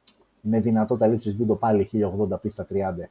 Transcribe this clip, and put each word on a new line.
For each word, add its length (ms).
με 180
δυνατότητα 480
λήψης 280
βίντεο 200
πάλι 280
χίλια 240
ογδόντα 300
πι 120
στα 160
τριάντα 460